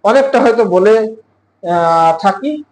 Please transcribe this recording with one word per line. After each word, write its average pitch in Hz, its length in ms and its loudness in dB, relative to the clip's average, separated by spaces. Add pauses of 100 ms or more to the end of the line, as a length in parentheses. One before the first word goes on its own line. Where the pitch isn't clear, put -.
অনেকটা 269 360 2
হয়তো 233 220 2 (120)
বলে, 196 200 4 (680)
আহ, 165 500 0 (100)
থাকি। 226 300 -2 (200)